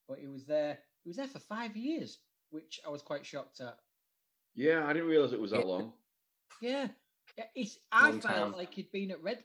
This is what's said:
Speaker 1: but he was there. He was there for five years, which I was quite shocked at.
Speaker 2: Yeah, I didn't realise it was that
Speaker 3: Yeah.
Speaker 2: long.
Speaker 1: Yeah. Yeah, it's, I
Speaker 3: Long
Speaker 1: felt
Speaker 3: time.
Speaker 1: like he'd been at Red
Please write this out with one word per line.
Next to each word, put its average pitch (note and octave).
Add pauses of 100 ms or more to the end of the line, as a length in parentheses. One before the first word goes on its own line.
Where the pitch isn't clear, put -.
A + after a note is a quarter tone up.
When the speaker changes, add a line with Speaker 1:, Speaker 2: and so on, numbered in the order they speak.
Speaker 1:
but C3+
he C#3+
was C#3
there. D3 (260)
He F3
was F3+
there C4+
for -
five A3
years, B3+ (320)
which D#3
I D3+
was D3
quite C#3+
shocked -
at. B2 (760)
Speaker 2:
Yeah, D3+
I D3
didn't E3
realise D3
it A2
was G#2
that A#2
Speaker 3:
Yeah. F#2
Speaker 2:
long. F#2 (680)
Speaker 1:
Yeah. B3+ (480)
Yeah, A3+ (100)
it's, A#3+ (140)
I C4
Speaker 3:
Long -
Speaker 1:
felt G#3
Speaker 3:
time. G#3
Speaker 1:
like F3+
he'd -
been G3
at D#3+
Red A#3